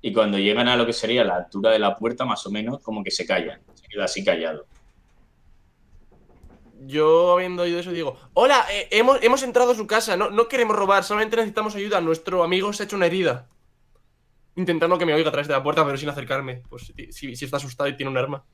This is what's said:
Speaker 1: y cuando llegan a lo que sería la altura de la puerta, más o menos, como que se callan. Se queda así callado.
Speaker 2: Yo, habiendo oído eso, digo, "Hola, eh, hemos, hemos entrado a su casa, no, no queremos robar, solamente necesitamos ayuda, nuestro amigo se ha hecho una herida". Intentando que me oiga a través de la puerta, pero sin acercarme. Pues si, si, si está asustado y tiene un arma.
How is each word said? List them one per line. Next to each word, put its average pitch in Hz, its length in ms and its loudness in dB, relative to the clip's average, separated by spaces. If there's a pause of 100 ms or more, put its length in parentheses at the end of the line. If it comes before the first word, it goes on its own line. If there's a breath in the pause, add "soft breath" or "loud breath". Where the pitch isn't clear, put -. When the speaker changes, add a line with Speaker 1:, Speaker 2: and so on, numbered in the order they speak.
Speaker 1:
y 107 120 -6
cuando 104 240 2
llegan 107 300 2
a 123 100 2
lo 117 80 2
que 117 80 -2
sería 117 300 0
la - 120 0
altura 101 360 0
de 110 80 4
la 98 180 0
puerta, 123 280 -4
más - 220 -4
o 98 40 -8
menos, 110 280 -6
como 107 240 -8
que 95 80 -8
se - 140 -6
callan. 90 360 -4 (120)
Se - 140 -20
queda 101 180 -6
así 98 180 -6
callado. 82 420 -2 (2250)
Speaker 2:
Yo, 156 500 4
habiendo 180 300 0
oído 175 160 -2
eso, 180 120 -8
digo, 165 260 -6 (160 loud breath)
"Hola, 214 380 4
eh, 202 200 -4
hemos, 247 300 4
hemos 247 220 4
entrado 247 280 2
a 240 40 2
su 214 100 -6
casa, 214 320 0
no, 196 140 -2
no 226 160 2
queremos 233 280 0
robar, 196 280 4
solamente 214 320 -2
necesitamos 214 400 -2
ayuda, 202 260 -2
nuestro 165 420 0
amigo 190 300 0
se 208 100 -6
ha - 20 -6
hecho 202 100 -10
una 185 100 2
herida". 165 420 0 (1080)
Intentando 170 420 0
que 175 80 0
me 160 80 2
oiga 156 160 2
a - 20 -4
través 143 160 -4
de 147 60 0
la 139 100 0
puerta, 147 220 2
pero 139 120 -2
sin 147 120 -6
acercarme. 131 600 -8
Pues - 260 -18
si, - 160 -20
si, 127 240 -14
si 135 100 -10
está 135 120 -6
asustado 139 320 -6
y 135 60 -8
tiene 135 140 -6
un 131 80 -4
arma. 135 260 -4 (100)